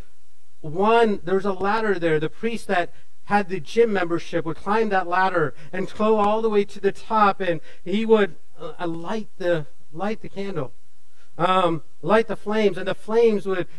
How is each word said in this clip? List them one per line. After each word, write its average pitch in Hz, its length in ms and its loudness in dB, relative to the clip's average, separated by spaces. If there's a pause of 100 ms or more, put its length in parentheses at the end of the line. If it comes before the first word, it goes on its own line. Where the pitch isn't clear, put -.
(600)
one, 208 640 2
there's 185 200 0
a 202 80 0
ladder 202 460 0
there. 160 220 2
The 156 80 0
priest 226 400 -4
that 180 240 0 (320)
had 202 240 0
the 185 120 -4
gym 220 320 4
membership 170 520 0
would 160 120 -2
climb 214 320 0
that 185 180 2
ladder 180 480 2 (180)
and 180 220 -2
go 220 220 2
all 214 260 2
the 226 80 2
way 202 140 4
to - 160 -6
the 196 120 2
top, 202 480 2
and 175 200 0 (240)
he 208 200 0
would, 208 320 4 (240)
uh, 170 260 -4
light 170 420 -4 (100)
the, 175 280 0 (260)
light 202 300 -2
the 175 60 -4
candle, 185 440 -4 (640)
um, 175 460 2 (200)
light 214 240 2
the 196 100 -2
flames, 208 420 0
and 190 100 -4
the 185 60 0
flames 220 520 2
would 185 200 0 (120)